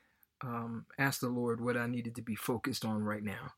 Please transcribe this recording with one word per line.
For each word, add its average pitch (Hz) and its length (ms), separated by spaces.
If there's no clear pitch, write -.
um, 117 420
asked 139 220
the 123 80
Lord 120 300
what 120 160
I 120 120
needed 120 280
to 123 60
be 113 140
focused 117 500
on 107 180
right 104 200
now. 107 340